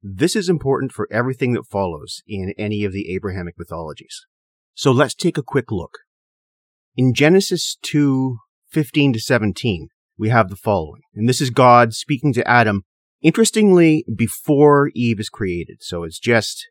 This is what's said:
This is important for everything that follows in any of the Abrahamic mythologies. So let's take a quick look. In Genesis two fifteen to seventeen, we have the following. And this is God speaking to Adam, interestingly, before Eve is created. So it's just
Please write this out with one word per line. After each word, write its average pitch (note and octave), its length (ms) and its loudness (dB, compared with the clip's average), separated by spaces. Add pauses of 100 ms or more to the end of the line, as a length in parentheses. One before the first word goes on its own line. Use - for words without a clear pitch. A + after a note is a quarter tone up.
This G2+ 320 -2
is F#3+ 140 -2
important C3+ 420 0
for - 200 -8
everything B2 420 -2
that A2 140 -4
follows F2 600 -6
in F#2+ 300 -8
any G#2 260 -4
of G2 120 -4
the G2 180 -8
Abrahamic F#2 460 -8
mythologies. E2 680 -14 (480)
So - 180 0
let's B2+ 240 2
take - 220 -2
a D3 60 -4
quick - 280 -4
look. - 280 -8 (1000)
In B2+ 160 2
Genesis F3 680 2
two C3+ 560 0 (320)
fifteen C#3+ 420 2
to A2 80 -2
seventeen, G#2 680 -2 (280)
we G#2+ 140 -2
have A2+ 180 -4
the F#2+ 80 -14
following. F2+ 460 -6 (120)
And G#2+ 140 -2
this B2+ 140 -2
is C3 80 -4
God A#2+ 420 6
speaking C#3+ 400 -4
to A#2 160 -2
Adam, G#2+ 360 2 (360)
interestingly, F3+ 960 4
before C#3+ 800 2
Eve A#2 260 -2
is G#2+ 80 -8
created. F2 540 -8
So E2+ 220 -10
it's D#2+ 140 -14
just - 520 -2